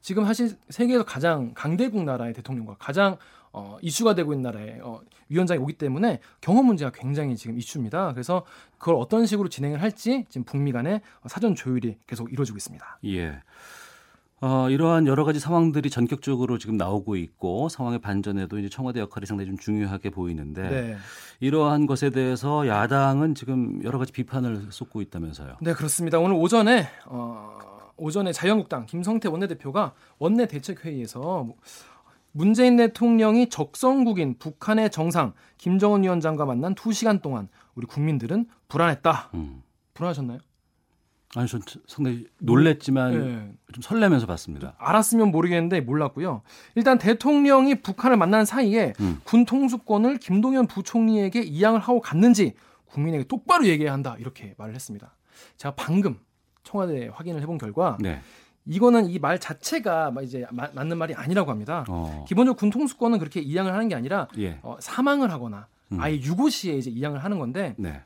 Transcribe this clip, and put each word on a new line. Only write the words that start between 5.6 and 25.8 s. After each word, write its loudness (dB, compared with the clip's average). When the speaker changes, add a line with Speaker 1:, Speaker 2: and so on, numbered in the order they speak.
Speaker 1:
오기 -4
때문에 -2
경호 4
문제가 2
굉장히 -4
지금 -10
이슈입니다. -6
그래서 -4
그걸 2
어떤 2
식으로 0
진행을 -4
할지 -2
지금 -8
북미 -2
간의, -2
어, -16
사전 0
조율이 -4
계속 -10
이루어지고 -4
있습니다. -16
Speaker 2:
예. -4
어, 2
이러한 4
여러 4
가지 0
상황들이 2
전격적으로 -2
지금 -4
나오고 -2
있고 -4
상황의 -6
반전에도 -4
이제 -6
청와대 -8
역할이 -10
상당히 -6
좀 -8
중요하게 -4
보이는데 -6
Speaker 1:
네. -4
Speaker 2:
이러한 2
것에 0
대해서 0
야당은 2
지금 -4
여러 -4
가지 -6
비판을 -4
쏟고 -12
있다면서요. -10
Speaker 1:
네, -2
그렇습니다. 0